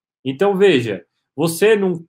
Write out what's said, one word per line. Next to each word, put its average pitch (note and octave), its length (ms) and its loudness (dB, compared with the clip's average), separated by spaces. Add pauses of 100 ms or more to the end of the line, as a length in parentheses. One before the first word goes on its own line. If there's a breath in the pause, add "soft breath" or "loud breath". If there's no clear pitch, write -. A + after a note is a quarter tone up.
(240)
Então, F#3 320 -2
veja, B2+ 480 0 (320)
você E3 400 0
num, F#3 340 -4